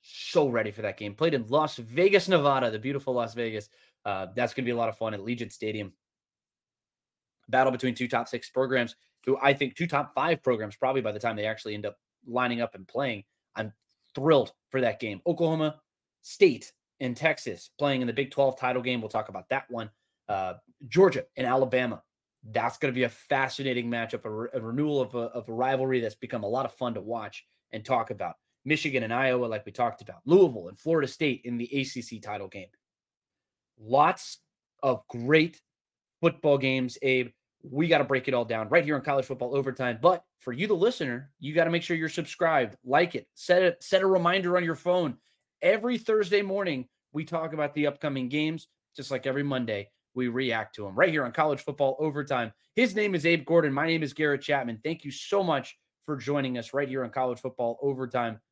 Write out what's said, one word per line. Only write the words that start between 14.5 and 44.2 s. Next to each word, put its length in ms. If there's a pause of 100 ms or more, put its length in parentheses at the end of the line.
for 120
that 180
game. 260
Oklahoma 540 (420)
State 520 (260)
and 160
Texas 540 (100)
playing 220
in 60
the 60
Big 160
twelve 300
title 220
game. 180
We'll 100
talk 200
about 200
that 220
one. 180 (380)
Uh, 280 (340)
Georgia 360 (120)
and 100
Alabama. 560 (480)
That's 260
gonna 160
be 100
a 60
fascinating 800
matchup, 360
a 40
re-, 240
a 60
renewal 400
of 160
a, 40
of 280
a 60
rivalry 480
that's 140
become 280
a 60
lot 160
of 80
fun 220
to 60
watch 440 (260)
and 140
talk 260
about. 240 (300)
Michigan 380
and 100
Iowa, 320
like 200
we 80
talked 280
about. 220
Louisville 460
and 100
Florida 280
State 360
in 140
the 180
A 80
C 180
C 200
title 260
game. 220 (1080)
Lots 640 (420)
of 280
great 500 (640)
football 360
games, 440
Abe. 300 (300)
We 280
gotta 160
break 240
it 40
all 120
down 240
right 160
here 100
on 60
College 240
Football 300
Overtime. 460
But 220 (160)
for 140
you, 140
the 60
listener, 680
you 140
gotta 180
make 120
sure 140
you're 100
subscribed, 760
like 300
it, 180
set 300
a, 180
set 200
a 60
reminder 480